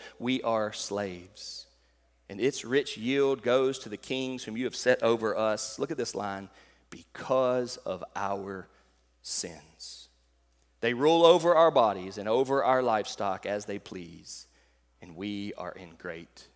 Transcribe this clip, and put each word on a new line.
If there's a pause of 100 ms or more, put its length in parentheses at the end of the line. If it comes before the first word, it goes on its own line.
(180)
we
are
slaves. (600)
And
its
rich
yield
goes
to
the
kings
whom
you
have
set
over
us.
Look
at
this
line, (400)
"because
of (120)
our (540)
sins." (720)
They
rule
over
our
bodies
and
over
our
livestock
as
they
please, (560)
and
we
are
in
great